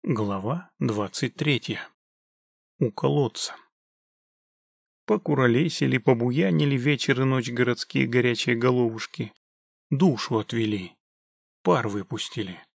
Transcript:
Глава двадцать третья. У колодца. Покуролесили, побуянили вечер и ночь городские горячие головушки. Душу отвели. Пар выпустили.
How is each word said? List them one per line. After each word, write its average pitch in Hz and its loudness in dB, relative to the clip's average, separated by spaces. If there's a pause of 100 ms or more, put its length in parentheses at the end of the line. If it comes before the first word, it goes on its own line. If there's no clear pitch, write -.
Глава 107 -2
двадцать 107 -2
третья. 139 -2 (880)
У 123 0
колодца. - -2 (1500)
Покуролесили, 135 2
побуянили 139 2
вечер 131 0
и - 2
ночь 131 0
городские 123 0
горячие 120 0
головушки. 117 0 (560)
Душу 139 2
отвели. 107 -2 (680)
Пар 113 2
выпустили. 98 -8 (160)